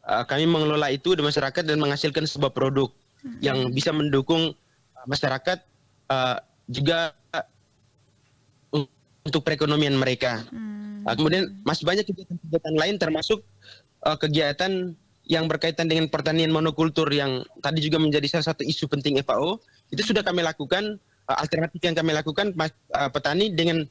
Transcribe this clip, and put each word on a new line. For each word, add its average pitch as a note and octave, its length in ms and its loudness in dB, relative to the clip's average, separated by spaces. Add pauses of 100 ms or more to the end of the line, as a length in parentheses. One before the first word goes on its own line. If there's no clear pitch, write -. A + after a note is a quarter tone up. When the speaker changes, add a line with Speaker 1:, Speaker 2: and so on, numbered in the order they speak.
Speaker 1:
Eh, A2+ 180 0
kami D3+ 220 0
mengelola D3+ 420 2
itu E3+ 240 0
di D3+ 80 0
masyarakat C#3+ 400 0
dan D3+ 160 0
menghasilkan D3 480 0
sebuah C#3+ 240 0
produk C3+ 400 0 (320)
Speaker 2:
Hmm. A#3+ 160 -14
Speaker 1:
yang C3+ 200 0 (120)
bisa C#3+ 240 0
mendukung, D3+ 640 2 (400)
eh, B2+ 100 -16
masyarakat, C#3+ 560 -2 (480)
eh, B2+ 260 2 (300)
juga, D#3 480 0 (220)
eh, - 100 -6 (1300)
un-, C#3+ 160 -2 (320)
untuk D3+ 220 0
perekonomian D3 500 2
mereka. B2+ 560 0
Speaker 2:
Hmm. - 560 -10
Speaker 1:
Eh, A2+ 80 0
kemudian F3+ 380 2 (100)
masih D3+ 240 -2
banyak G#3 220 0
kegiatan-kegiatan E3 680 -4
lain, F3 240 2
termasuk, D#3+ 460 -2 (580)
eh, D3+ 160 0
kegiatan D#3+ 800 0 (320)
yang D#3+ 180 2
berkaitan D#3+ 400 0
dengan D#3+ 220 2
pertanian D#3+ 420 2
monokultur D#3+ 600 2
yang C3+ 320 -2 (180)
tadi D3+ 220 0
juga D#3+ 160 2
menjadi D3 260 2
salah E3 240 0
satu - 140 -4
isu D3 240 -2
penting C#3 320 0
F - 100 -4
A G#2+ 80 4
O. F3+ 220 -2 (320)
Itu D3 100 -4
sudah G#3+ 220 0
kami F3+ 180 0
lakukan, F3+ 560 -2 (300)
eh, C3+ 100 0
alternatif D#3+ 460 -2
yang E3+ 100 2
kami D#3+ 220 2
lakukan, D#3 420 -2
mas-, D#3 160 -2 (220)
eh, C#3 160 0
petani E3 400 0
dengan E3 380 2